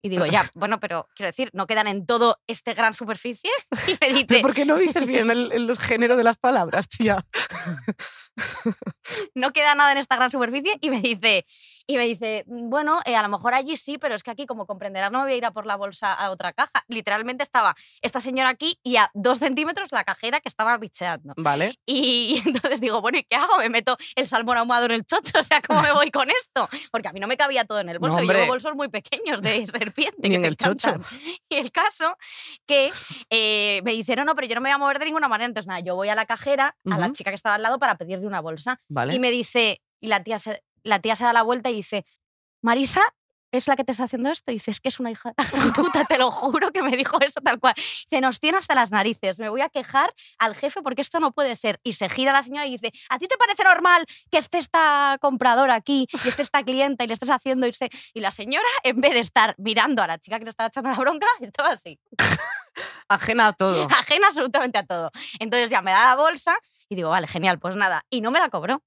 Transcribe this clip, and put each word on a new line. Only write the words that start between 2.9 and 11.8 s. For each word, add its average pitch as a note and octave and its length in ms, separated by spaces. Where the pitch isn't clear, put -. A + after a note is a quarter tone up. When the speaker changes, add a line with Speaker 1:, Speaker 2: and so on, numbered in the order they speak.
Speaker 1:
superficie?". A#3 560
<laughs> - 180
Y F#4 120
me C#4+ 140
dice C4+ 140
Speaker 2:
¿Pero A#3 140
por B3+ 120
qué C#4+ 100
no D4+ 120
dices E4+ 300
bien A#3 240
el, A#3+ 220
el A#3 260
género A#3+ 380
de A#3 80
las A#3 140
palabras, G3 500
tía? G#3 440
<laughs> - 40
Speaker 1:
"No C4 180
queda D4 220
nada C#4+ 180
en C#4 60
esta C4 180
gran B3 140
superficie". C#4 500
Y D4+ 100
me B3 100
dice, G#3+ 460